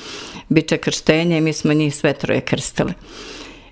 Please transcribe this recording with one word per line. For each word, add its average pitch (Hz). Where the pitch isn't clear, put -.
bit 156
će 160
krštenje 160
i -
mi 156
smo 151
njih 151
sve 143
troje -
krstili. -